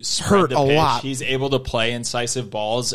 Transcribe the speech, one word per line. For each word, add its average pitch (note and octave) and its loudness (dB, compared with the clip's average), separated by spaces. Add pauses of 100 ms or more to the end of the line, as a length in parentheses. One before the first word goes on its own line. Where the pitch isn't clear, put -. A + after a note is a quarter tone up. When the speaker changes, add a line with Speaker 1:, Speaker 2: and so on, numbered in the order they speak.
Speaker 1:
spread - -2
Speaker 2:
Hurt F#3+ 4
Speaker 1:
the D#3 0
Speaker 2:
a C#3 4
Speaker 1:
pitch. C#3+ 4
Speaker 2:
lot. D3 2
Speaker 1:
He's C3+ -6
able C3+ -2
to C3 2
play A#2+ -2
incisive A#2+ -4
balls A2 -2